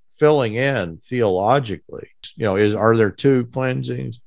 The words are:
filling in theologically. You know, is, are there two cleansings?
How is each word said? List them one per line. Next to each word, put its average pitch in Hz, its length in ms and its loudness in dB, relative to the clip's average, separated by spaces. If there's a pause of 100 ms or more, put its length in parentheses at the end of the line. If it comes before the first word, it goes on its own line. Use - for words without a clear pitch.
(200)
filling 147 360 2
in 113 420 -2
theologically. 104 1120 -2 (260)
You 127 100 -6
know, 98 100 0
is, 104 200 2
are 110 200 4
there 107 160 2
two 131 360 0
cleansings? 127 800 -6